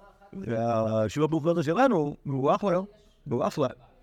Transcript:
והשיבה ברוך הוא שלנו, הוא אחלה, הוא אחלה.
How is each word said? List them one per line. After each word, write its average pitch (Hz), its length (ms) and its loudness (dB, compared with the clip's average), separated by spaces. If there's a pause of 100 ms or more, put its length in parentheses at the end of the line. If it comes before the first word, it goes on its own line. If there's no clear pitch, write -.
(340)
והשיבה 113 920 0
ברוך 156 180 -2
הוא 170 160 2
שלנו, 165 540 2 (100)
הוא 139 300 2
אחלה, 190 240 0 (500)
הוא 123 180 0
אחלה. 139 200 -2 (360)